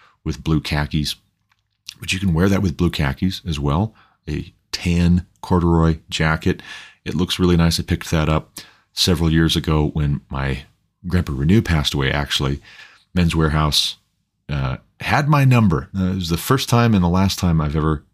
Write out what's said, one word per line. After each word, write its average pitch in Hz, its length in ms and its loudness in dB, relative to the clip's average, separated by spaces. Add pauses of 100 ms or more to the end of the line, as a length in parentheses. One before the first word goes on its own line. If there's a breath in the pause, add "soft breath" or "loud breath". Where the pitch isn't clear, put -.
(220 soft breath)
with 76 220 -8
blue 78 160 0
khakis, 73 560 -4 (800)
but - 140 -8
you 92 80 -4
can 95 140 0
wear 87 140 2
that 98 140 0
with 80 140 -2
blue 87 140 0
khakis 80 560 -4
as 78 120 -6
well. 73 360 -2 (340 soft breath)
A 73 240 -8 (200)
tan 87 540 2 (160)
corduroy 82 560 2 (100)
jacket. 80 540 -2 (420 loud breath)
It - 100 -8
looks 90 240 -4
really 90 180 4
nice. 85 220 2
I 87 40 -4
picked - 280 -4
that 78 180 0
up 78 300 -2 (340 loud breath)
several 85 380 0
years 80 260 2
ago 78 320 0
when 71 320 -2 (100)
my 67 340 -6 (420)
Grandpa 85 280 -2
Renew 80 280 2
passed 78 320 0
away, 67 160 0
actually. 71 500 -2 (520 loud breath)
Men's 85 220 2
Wearhouse, 78 600 0 (520)
uh, 67 300 -4 (220)
had 131 280 0
my 147 160 4
number. 110 520 4
Uh, 95 80 0
it 92 100 -2
was 92 160 -4
the 82 60 -2
first 131 320 -2
time 117 260 2
and 92 100 4
the 87 40 2
last 92 300 2
time 85 220 2
I've 76 160 -2
ever 78 360 0